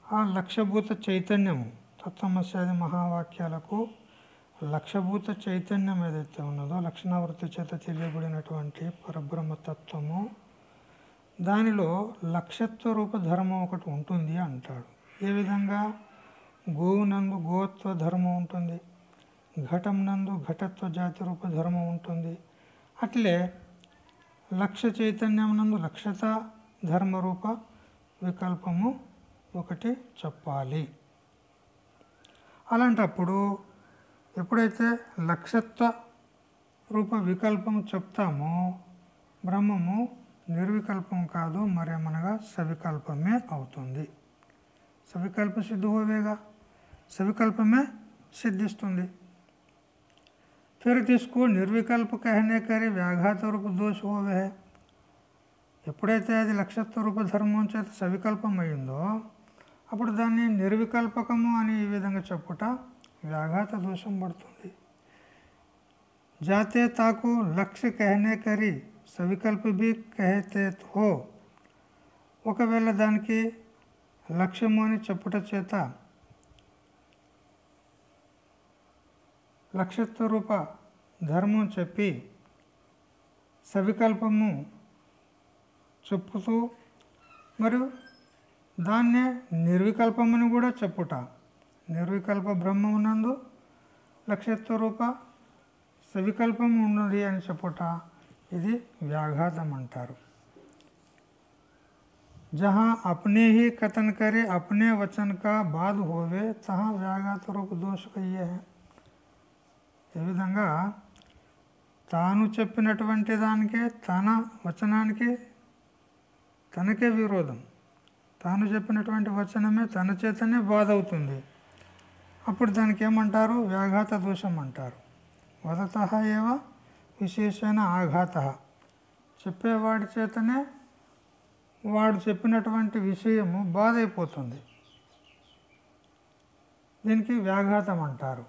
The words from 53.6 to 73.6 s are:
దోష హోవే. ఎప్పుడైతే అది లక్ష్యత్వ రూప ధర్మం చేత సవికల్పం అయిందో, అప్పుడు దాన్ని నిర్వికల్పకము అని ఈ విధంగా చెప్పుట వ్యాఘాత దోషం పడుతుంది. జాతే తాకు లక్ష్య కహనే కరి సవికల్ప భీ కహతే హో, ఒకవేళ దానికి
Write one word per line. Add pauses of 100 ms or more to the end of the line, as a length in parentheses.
దోష
హోవే. (1400)
ఎప్పుడైతే (100)
అది
లక్ష్యత్వ
రూప (140)
ధర్మం (100)
చేత (140)
సవికల్పం
అయిందో, (880)
అప్పుడు
దాన్ని (160)
నిర్వికల్పకము
అని
ఈ
విధంగా
చెప్పుట (680)
వ్యాఘాత (120)
దోషం
పడుతుంది. (1700)
జాతే (160)
తాకు (280)
లక్ష్య (100)
కహనే (100)
కరి (440)
సవికల్ప
భీ (240)
కహతే (280)
హో, (1400)
ఒకవేళ (100)
దానికి (880)